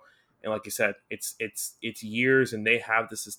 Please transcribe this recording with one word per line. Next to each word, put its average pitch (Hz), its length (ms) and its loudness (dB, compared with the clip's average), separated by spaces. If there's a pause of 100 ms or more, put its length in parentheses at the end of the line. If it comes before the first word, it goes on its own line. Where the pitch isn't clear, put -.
(440)
And 107 80 -2
like 107 140 -2
you 104 60 -10
said, 104 240 2 (140)
it's, - 300 -8
it's, - 420 -8
it's 110 220 -8
years, 123 500 4
and 107 120 -4
they 113 140 4
have 110 300 0
this, 107 300 -10